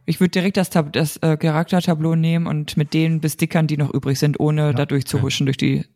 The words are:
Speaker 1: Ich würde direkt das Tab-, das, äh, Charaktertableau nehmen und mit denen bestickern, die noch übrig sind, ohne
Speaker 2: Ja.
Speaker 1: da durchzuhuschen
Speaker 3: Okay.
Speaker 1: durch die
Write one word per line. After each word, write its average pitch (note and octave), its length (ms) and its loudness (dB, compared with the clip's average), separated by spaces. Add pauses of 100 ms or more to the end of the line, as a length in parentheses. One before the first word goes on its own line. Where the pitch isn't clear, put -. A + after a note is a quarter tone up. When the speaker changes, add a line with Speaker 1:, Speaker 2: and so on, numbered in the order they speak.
Speaker 1:
Ich E3 140 -2
würde F3+ 140 2
direkt F#3+ 240 0
das F#3 140 0
Tab-, D#3 220 0
das, D3+ 260 -2
äh, D#3+ 180 2
Charaktertableau E3 800 0
nehmen E3 320 0
und D3+ 280 -4
mit D3+ 160 0
denen D#3+ 280 2
bestickern, D#3+ 480 0
die D#3 80 -2
noch C#3+ 180 0
übrig C#3 240 -2
sind, D3 220 0
ohne D3+ 220 2
Speaker 2:
Ja. D3 100 2
Speaker 1:
da C3+ 120 0
durchzuhuschen C3+ 600 -2
Speaker 3:
Okay. - 20 0
Speaker 1:
durch C3+ 120 0
die C#3 180 2 (200)